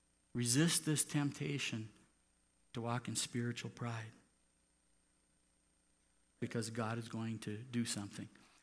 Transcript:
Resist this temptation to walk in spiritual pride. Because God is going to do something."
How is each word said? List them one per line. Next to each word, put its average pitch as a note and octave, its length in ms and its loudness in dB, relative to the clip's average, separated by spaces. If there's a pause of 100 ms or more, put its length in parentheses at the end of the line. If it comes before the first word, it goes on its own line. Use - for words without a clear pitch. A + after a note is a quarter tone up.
(340)
Resist B2+ 520 4
this D3+ 180 4
temptation C#3+ 840 0 (840)
to A#2+ 100 -4
walk A#2 280 0
in A#2 80 -2
spiritual A#2+ 540 -2
pride. A2+ 400 -6 (2250)
Because A2+ 300 -2
God A2+ 280 0
is A2+ 120 -6
going A2+ 300 -2
to G#2+ 180 -4
do A#2+ 260 0
something." G2+ 460 -4 (340)